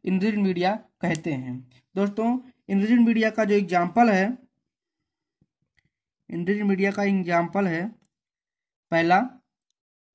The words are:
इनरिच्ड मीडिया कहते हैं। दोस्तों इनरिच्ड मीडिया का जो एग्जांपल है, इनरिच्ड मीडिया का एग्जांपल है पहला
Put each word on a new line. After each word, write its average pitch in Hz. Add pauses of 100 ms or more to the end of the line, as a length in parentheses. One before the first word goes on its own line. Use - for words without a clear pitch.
इनरिच्ड 202
मीडिया 185 (260)
कहते 170
हैं। 127 (360)
दोस्तों 208 (300)
इनरिच्ड 214
मीडिया 226
का 220
जो 208
एग्जांपल 185
है, 190 (2000)
इनरिच्ड 180
मीडिया 196
का 202
एग्जांपल 185
है 170 (1040)
पहला 170 (960)